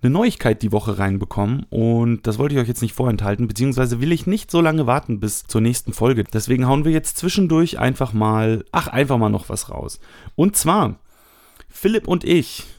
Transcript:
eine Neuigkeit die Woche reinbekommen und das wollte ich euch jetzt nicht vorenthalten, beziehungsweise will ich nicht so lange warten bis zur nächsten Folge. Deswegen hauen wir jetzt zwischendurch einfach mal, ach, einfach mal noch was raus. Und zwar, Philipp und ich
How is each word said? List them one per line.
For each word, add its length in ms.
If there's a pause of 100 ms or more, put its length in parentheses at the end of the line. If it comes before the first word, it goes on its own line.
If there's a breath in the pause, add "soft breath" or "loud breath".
eine 80
Neuigkeit 520
die 100
Woche 260
reinbekommen 720
und 560
das 100
wollte 200
ich 40
euch 60
jetzt 160
nicht 120
vorenthalten, 520
beziehungsweise 540
will 100
ich 160
nicht 240
so 100
lange 280
warten 320
bis 240
zur 160
nächsten 320
Folge. 320
Deswegen 420
hauen 180
wir 60
jetzt 260
zwischendurch 640
einfach 340
mal, 600
ach, 160
einfach 280
mal 140
noch 180
was 220
raus. 300 (340 loud breath)
Und 220
zwar, 420 (680 soft breath)
Philipp 400
und 160
ich 400 (140)